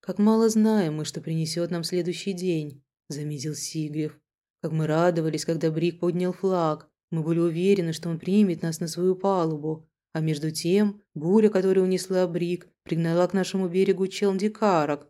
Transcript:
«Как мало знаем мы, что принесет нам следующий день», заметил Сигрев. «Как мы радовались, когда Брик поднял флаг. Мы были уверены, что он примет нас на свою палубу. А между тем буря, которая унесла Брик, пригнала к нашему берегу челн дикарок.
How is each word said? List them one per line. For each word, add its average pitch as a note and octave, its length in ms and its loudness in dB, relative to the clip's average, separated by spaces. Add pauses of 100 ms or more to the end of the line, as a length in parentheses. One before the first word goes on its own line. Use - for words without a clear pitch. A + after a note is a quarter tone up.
«Как - 180 -10
мало A3 300 6
знаем G#3+ 460 2
мы, D3+ 100 -6
что - 160 -8
принесет D#3+ 500 -4
нам E3+ 140 -4
следующий F3 480 -4
день», E3 500 -4 (260)
заметил D3+ 460 -6
Сигрев. D3+ 640 -6 (420)
«Как D#3+ 120 -6
мы D#3 160 0
радовались, D#3+ 560 2
когда E3 260 0
Брик E3 300 -2
поднял F3+ 320 0
флаг. F3 560 0 (240)
Мы E3 100 -2
были E3 160 0
уверены, F3 540 2
что D#3+ 160 -6
он E3 100 -4
примет F#3 440 2
нас E3 180 -4
на E3+ 80 -4
свою F3+ 260 0
палубу. D#3+ 760 -2 (240)
А D#3+ 80 -4
между D#3 300 -2
тем G3 520 0 (120)
буря, G3+ 360 4
которая F#3+ 340 2
унесла F#3 420 0
Брик, E3+ 420 -4 (140)
пригнала E3 460 0
к - 40 -6
нашему F#3+ 360 0
берегу F#3 400 2
челн F#3+ 300 0
дикарок. F#3 720 0